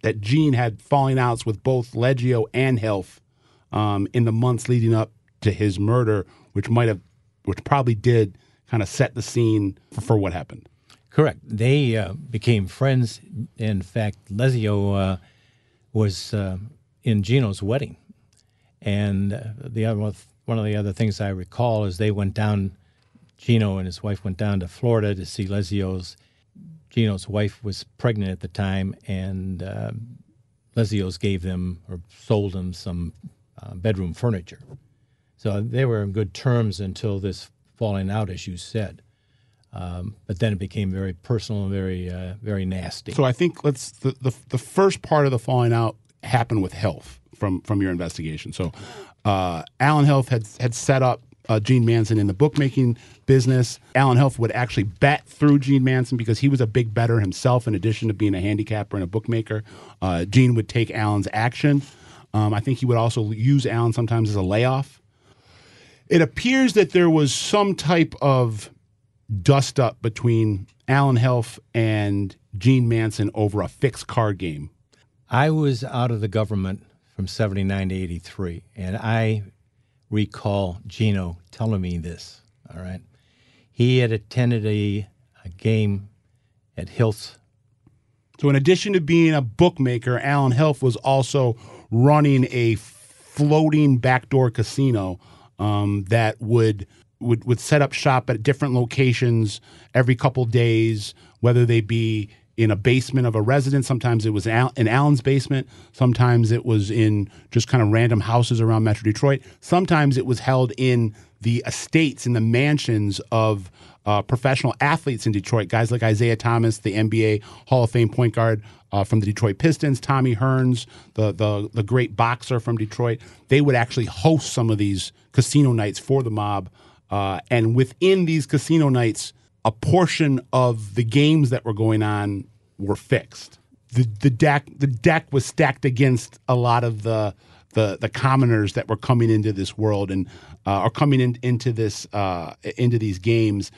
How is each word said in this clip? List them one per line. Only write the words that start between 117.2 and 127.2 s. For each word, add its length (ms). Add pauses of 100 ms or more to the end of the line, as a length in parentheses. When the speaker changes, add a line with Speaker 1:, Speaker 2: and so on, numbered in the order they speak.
Speaker 1:
A 160 (260)
Hall 180
of 60
Fame 180
point 260
guard, 280 (300)
uh, 100
from 180
the 60
Detroit 320
Pistons, 400
Tommy 380
Hearns, 500 (280)
the, 180
the, 400
the 100
great 320
boxer 460
from 160
Detroit. 420 (300)
They 140
would 120
actually 300
host 480
some 180
of 80
these 320 (220)
casino 400
nights 260
for 240
the 80
mob. 400 (400)
Uh, 300 (100)